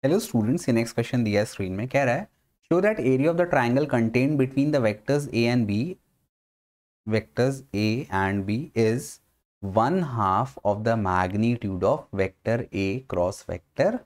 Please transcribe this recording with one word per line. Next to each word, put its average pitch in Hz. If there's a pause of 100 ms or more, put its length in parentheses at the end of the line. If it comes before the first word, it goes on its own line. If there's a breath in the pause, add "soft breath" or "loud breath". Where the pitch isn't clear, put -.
चलो 151
स्टूडेंट्स, 123
ये 127
नेक्स्ट 117
क्वेश्चन 120
दिया 104
है 107
स्क्रीन 92
में, 104
कह 139
रहा 123
है, 190 (440)
"Show 170
that 214
area 131
of 170
the 175
triangle 131
contained 127
between 139
the 143
vectors 135
A 117
and 120
B, 101 (1300)
vectors 120 (140)
A 104 (320)
and 98
B 107 (260)
is 117 (560)
one 110 (140)
half 110
of 104
the 113
magnitude 95
of 156 (120)
vector 98 (180)
A 98 (280)
cross 90
vector।" 90 (180)